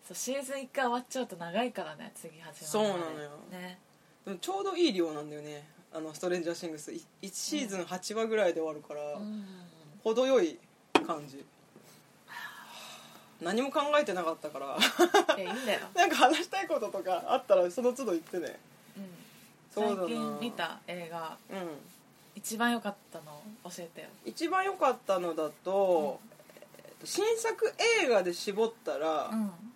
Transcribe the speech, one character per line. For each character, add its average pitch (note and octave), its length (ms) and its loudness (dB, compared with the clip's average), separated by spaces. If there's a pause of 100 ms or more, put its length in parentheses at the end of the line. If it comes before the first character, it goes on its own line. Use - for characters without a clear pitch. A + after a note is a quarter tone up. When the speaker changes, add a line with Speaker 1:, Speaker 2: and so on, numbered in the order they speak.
Speaker 1:
そ - 40 -16
う、 F3 40 -14
シ - 180 -4
ー C#4 100 -4
ズ C4 100 -8
ン C4+ 80 -4
一 B3+ 60 -10
回 C4 180 0
終 A#3+ 80 2
わ B3+ 60 0
っ B3 100 -8
ち - 80 -6
ゃ B3+ 60 -2
う - 20 -2
と F#3+ 100 -12
長 E3+ 280 -2
い A#3+ 80 -2
か F#3 120 -6
ら D#3 120 -10
ね、 D3+ 180 -14
次 D#3+ 260 -16
始 E3 40 -20
ま - 0 -
る D#3+ 60 -16
ま D3+ 100 -16
で。 D#3+ 80 -12
Speaker 2:
そ G#3+ 120 2
う G#3+ 40 6
な G3+ 100 4
の D#3+ 260 -4
よ。 D3 120 -10 (200)
Speaker 1:
ね。 F3+ 280 -12 (440)
Speaker 2:
で G3 100 -8
も F3 40 -8
ち - 120 -8
ょ G4 100 -2
う G4+ 40 -4
ど F#4+ 120 -2
い E4 140 6
い G#3 40 2
量 E3+ 200 2
な D3 80 -4
ん D3+ 100 -10
だ D3+ 40 -10
よ D3 60 -10
ね。 D3 260 -12 (260)
あ D#3+ 60 -6
の、 D#3 140 -8
ス D3+ 60 -14
ト F3+ 100 -2
レ F3+ 80 2
ン E3+ 60 -2
ジ D#3+ 40 -2
ャ E3+ 60 -2
ー - 20 -4
シ E3+ 120 -8
ン D#3+ 40 -6
グ D3+ 80 -10
ス。 - 140 -12
い-、 - 80 -10 (200)
一 G3 160 -10
シ - 200 -2
ー C4+ 100 0
ズ G3 100 -4
ン F3+ 60 -2
八 F#3 300 -6
話 A3+ 140 0
ぐ A3 100 2
ら G3 100 6
い E3+ 60 4
で E3 80 -2
終 D#3+ 60 0
わ D#3 60 -4
る D3+ 60 -8
か D3+ 140 -14
ら、 D3 80 -8 (140)
Speaker 1:
う G3 40 -10
ん。 - 40 -8
う - 20 -8
ん - 20 -8
う G#3+ 40 -8
ん - 20 -8
う - 60 -
ん。 G3+ 60 -10 (580)
Speaker 2:
程 A3+ 220 4
よ C4 160 8
い D#3 160 2 (480)
感 D3 220 -4
じ。 C#3 160 -14 (2000)
何 F#3+ 200 2
も C#4 100 0
考 D4+ 100 2 (180)
え D4 60 4
て G3+ 80 -2
な F3+ 100 0
か D#3+ 100 2
っ D#3 40 -6
た D3+ 120 -10
か C#3+ 100 -10
ら。 C#3 180 -4 (600)
Speaker 1:
え、 F#3+ 60 -4
い - 40 -4
い F3+ 40 -6
ん B3+ 140 -4
だ G#3 80 2
よ。 - 60 0 (100)
Speaker 2:
<laughs> - 40 -16
な F4 120 6
ん F4 40 4
か D4 60 2
話 D4+ 280 6
し - 40 -6
た F#4+ 140 -4
い E4 60 -4
こ D4+ 120 0
と G#3+ 100 -2
と G3 100 -6
か F3+ 280 0
あ C4 100 4
っ - 80 -2
た G3+ 100 8
ら F3+ 160 6
そ F3 100 -4
の B3 100 4
都 B3 140 -6
度 G3+ 60 2
言 E3 100 0
っ - 20 -18
て F#3 160 -6
ね。 C#3 200 -8 (360)
Speaker 1:
う G3 60 -14
ん。 F#3+ 40 -10 (680)
Speaker 2:
そ G#3 80 -2
う - 20 2
だ G#3 120 2
な。 F#3 80 -4
Speaker 1:
最 E3+ 60 -2
近 D#3 300 -2
見 A#3 120 -4
た E3 360 -6
映 E3+ 240 -8
画、 D#3+ 260 -8 (140)
Speaker 2:
う F#3 40 -10
ん。 - 20 -6 (800)
Speaker 1:
一 G#3+ 220 -8
番 A#3+ 140 2
良 A#3 80 0
か G#3 100 -4
っ G3 60 -8 (160)
た E3 80 -14
の D3+ 220 -18 (240)
教 F3 140 -10
え E3+ 140 -10
て E3 80 -14
よ。 D#3 60 -14 (160)
Speaker 2:
一 - 240 -4
番 F#4 160 2
良 G4 100 0
か D4 180 4
っ A#3 140 -2
た F#3+ 140 2
の E3+ 160 -2
だ D#3 140 0
と、 F3 720 2
Speaker 1:
う - 540 -20
ん。 - 80 -20
Speaker 2:
え - 20 -18
っ - 40 -18 (100)
と、 - 40 -14
新 A4 320 2
作 A4+ 360 0 (300)
映 C#4+ 40 2
画 G#3 160 6
で F3+ 100 0
絞 G#3 320 0
っ A3+ 60 -2 (140)
た D3 120 -2
ら、 D3+ 320 0
Speaker 1:
う G#3+ 60 -4
ん。 G#3 160 0 (240)